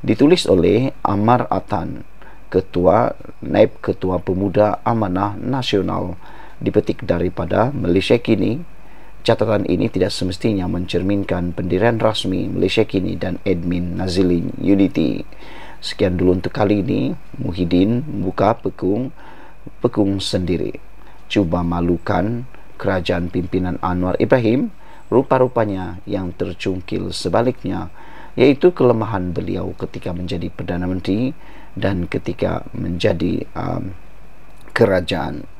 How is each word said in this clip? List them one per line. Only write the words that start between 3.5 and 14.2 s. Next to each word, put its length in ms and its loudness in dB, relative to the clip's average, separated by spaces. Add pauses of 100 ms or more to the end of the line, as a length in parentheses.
Ketua 400 0
Pemuda 640 2
Amanah 560 0
Nasional, 800 -2 (400)
dipetik 480 0
daripada 640 0
Malaysia 480 2
Kini. 400 0 (640)
Catatan 400 2
ini 240 0
tidak 240 0
semestinya 560 -2
mencerminkan 880 0
pendirian 480 2
rasmi 480 0
Malaysia 320 2
Kini 320 0
dan 320 -4
admin 480 0
Nazilin 640 2